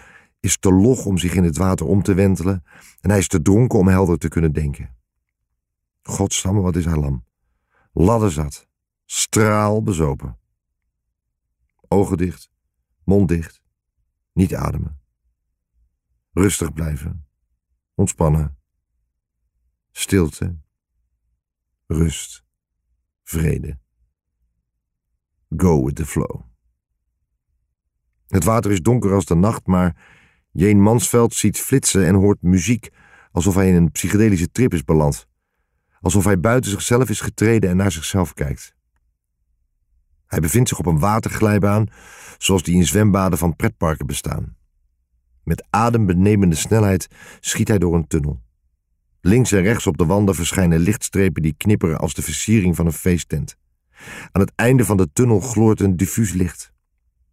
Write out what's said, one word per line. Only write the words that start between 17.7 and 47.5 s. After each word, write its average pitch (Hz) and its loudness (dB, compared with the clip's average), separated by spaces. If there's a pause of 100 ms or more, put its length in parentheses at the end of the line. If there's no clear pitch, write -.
ontspannen. 78 0 (1300)
Stilte, 87 -4 (1300)
rust, - -4 (800)
vrede. 71 -4 (1800)
Go 82 2
with 69 -4
the 73 -8
flow. - -6 (1900)
Het 92 -2
water 110 0
is 95 0
donker 107 0
als 95 2
de 87 -2
nacht, 101 0
maar 90 0 (360)
Jeen 101 4
Mansveld 117 2
ziet - -2
flitsen - 0
en 90 4
hoort 98 2
muziek, 92 0 (420)
alsof 87 0
hij 95 2
in 92 4
een 85 4
psychedelische 98 0
trip 120 0
is 78 -4
beland. 76 0 (760)
Alsof 95 0
hij 95 0
buiten 113 0
zichzelf 110 -2
is 104 -6
getreden 107 0
en 90 0
naar 95 0
zichzelf 80 -4
kijkt. - -8 (1500)
Hij - -6
bevindt - 0
zich - -6
op 80 -4
een 82 2
waterglijbaan, 104 0 (520)
zoals 95 0
die 87 0
in 90 4
zwembaden 95 2
van 85 -2
pretparken 80 -4
bestaan. - -10 (840)
Met - -6
adembenemende 101 2
snelheid 101 0 (320)
schiet - -4